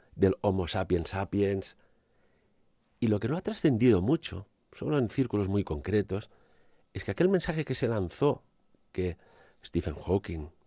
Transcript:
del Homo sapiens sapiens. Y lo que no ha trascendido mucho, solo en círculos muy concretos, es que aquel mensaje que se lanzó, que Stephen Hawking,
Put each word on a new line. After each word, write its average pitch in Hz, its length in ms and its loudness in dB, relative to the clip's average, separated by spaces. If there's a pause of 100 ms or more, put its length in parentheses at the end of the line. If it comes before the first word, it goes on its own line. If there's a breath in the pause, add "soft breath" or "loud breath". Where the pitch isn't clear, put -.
(160)
del 95 240 4
Homo 95 260 0
sapiens 87 440 -2
sapiens. 98 640 -2 (1200)
Y 120 80 0
lo 104 140 2
que 113 80 -2
no 151 80 0
ha 185 40 -4
trascendido 123 640 4
mucho, 104 440 -2 (260)
solo 147 260 -2
en 117 100 0
círculos 104 400 0
muy 98 160 0
concretos, 95 640 -2 (640)
es 101 120 -8
que 98 80 -4
aquel 175 160 2
mensaje 165 360 0
que 131 120 -4
se 123 120 0
lanzó, 113 540 0 (500)
que 90 240 -4 (480)
Stephen 80 300 -4
Hawking, 82 540 -4 (180)